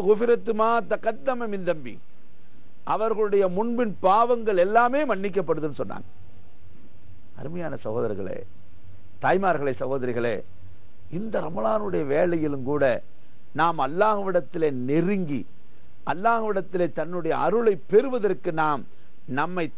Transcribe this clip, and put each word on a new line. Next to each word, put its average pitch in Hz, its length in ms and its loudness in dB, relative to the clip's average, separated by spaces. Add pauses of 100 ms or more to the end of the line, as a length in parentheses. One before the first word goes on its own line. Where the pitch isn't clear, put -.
குஃபிரத்து 214 500 2
மா 220 280 2
தகத்தம 226 680 -2
மின் 196 160 -4
தம்பி, 151 300 -2 (920)
அவர்களுடைய 202 640 2
முன்பின் 226 520 0
பாவங்கள் 220 560 4
எல்லாமே 233 480 6
மன்னிக்கப்படுதுன்னு 175 760 0
சொன்னாங்க. - 260 -4 (1300)
அருமையான 156 380 -4
சகோதரர்களே, 107 640 -2 (840)
தாய்மார்களே, 156 580 2
சகோதரிகளே, 123 580 0 (760)
இந்த 202 300 -2
ரமலானுடைய 208 640 0
வேளையிலும் 151 560 2
கூட 139 220 2 (680)
நாம் 165 260 2
அல்லாஹ்விடத்திலே 180 920 0 (140)
நெருங்கி 160 560 0 (640)
அல்லாஹ்விடத்திலே 185 880 0
தன்னுடைய 160 440 -2
அருளை 202 380 4 (120)
பெறுவதற்கு 208 640 2
நாம் 156 300 2 (460)
நம்மை 165 360 0 (140)